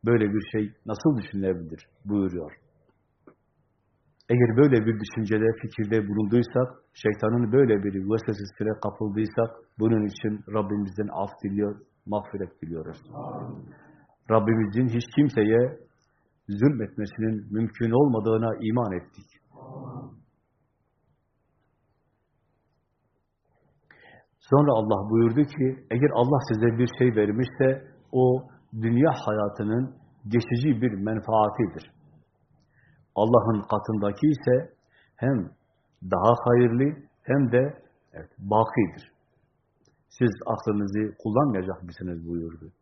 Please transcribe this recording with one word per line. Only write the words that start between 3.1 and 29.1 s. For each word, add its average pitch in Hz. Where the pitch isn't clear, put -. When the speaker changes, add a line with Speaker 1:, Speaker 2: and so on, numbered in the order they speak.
Speaker 1:
Eğer 120
böyle 131
bir 113
düşüncede, 107
fikirde 110
bulunduysak, 117
şeytanın 120
böyle 117
bir 101
vesvesesine 104
kapıldıysak, 107
bunun 110
için 104
Rabbimizden 104
af 98
diliyor, 104
mağfiret 104
diliyoruz. 80
Speaker 2:
Amin. -
Speaker 1:
Rabbimizin 110
hiç 117
kimseye 123
zulmetmesinin 107
mümkün 113
olmadığına 113
iman 113
ettik. -
Speaker 2:
Amin. -
Speaker 1:
Sonra 143
Allah 107
buyurdu 117
ki, 131
eğer 135
Allah 131
size 113
bir 120
şey 127
vermişse, 120
o 127
dünya 120